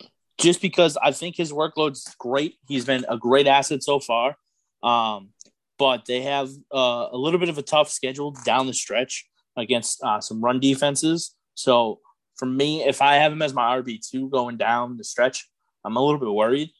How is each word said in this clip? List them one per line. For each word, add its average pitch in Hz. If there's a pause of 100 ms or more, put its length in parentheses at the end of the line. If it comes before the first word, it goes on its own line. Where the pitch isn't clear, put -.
(400)
just 175
because 165
I 139
think 170
his 160
workload's 151
great. 139 (120)
He's 127
been 127
a 117
great 127
asset 135
so 143
far. 123 (460)
Um, 110 (480)
but 127
they 123
have, 139 (240)
uh, 120
a 127
little 160
bit 175
of 147
a -
tough 151
schedule 143 (140)
down 127
the 127
stretch - (280)
against, 120
uh, 107
some 110
run 123
defenses. 143 (180)
So 117 (380)
for 131
me, 143
if 135
I 143
have 151
him 156
as 135
my 123
R 127
B 113
two 131
going 120
down 120
the 104
stretch, - (360)
I'm 110
a 131
little 147
bit 113
worried. 123